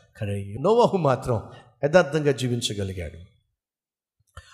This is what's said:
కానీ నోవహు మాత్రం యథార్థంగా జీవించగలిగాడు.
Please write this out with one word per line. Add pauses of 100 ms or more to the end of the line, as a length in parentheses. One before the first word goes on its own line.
(200)
కానీ
నోవహు
మాత్రం (420)
యథార్థంగా
జీవించగలిగాడు. (1400)